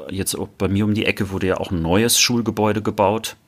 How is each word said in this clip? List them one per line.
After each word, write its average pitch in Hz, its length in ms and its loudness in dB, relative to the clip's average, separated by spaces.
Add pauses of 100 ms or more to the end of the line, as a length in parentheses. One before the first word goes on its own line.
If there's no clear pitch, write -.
(100)
jetzt 95 240 -4
auch 95 140 -6
bei - 200 -4
mir 101 180 2
um 104 80 2
die 107 100 0
Ecke 98 260 -2
wurde 95 180 -2
ja 92 100 0
auch - 120 -6
ein 85 120 -2
neues 104 360 2
Schulgebäude 107 640 0
gebaut. 104 560 0 (120)